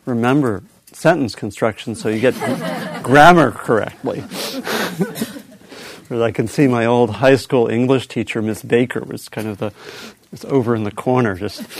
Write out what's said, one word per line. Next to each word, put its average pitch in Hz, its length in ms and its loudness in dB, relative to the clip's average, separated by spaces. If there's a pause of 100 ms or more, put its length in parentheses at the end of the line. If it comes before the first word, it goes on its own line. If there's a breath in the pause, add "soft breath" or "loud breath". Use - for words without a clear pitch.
remember 120 580 0 (300)
sentence 156 420 0
construction 110 600 -6
so - 140 -6
you 110 120 -2
get 123 140 4
<laughs> - 680 -8
grammar 147 500 8
correctly. - 680 -2
<laughs> - 80 -12 (1800 loud breath)
Whereas 117 140 -2
I 113 100 2
can 113 160 -2
see 147 180 2
my 120 180 2
old 120 260 4
high 131 260 4
school 117 320 0
English 123 400 0
teacher, 113 340 -6
Miss 107 200 -4
Baker, 117 380 0
was - 280 -12
kind 110 200 -8
of 101 100 -8
the, 107 140 -6 (580 loud breath)
was - 140 -18
over 120 300 0
in 110 100 -2
the 104 60 -6
corner 123 440 0
just 104 440 -10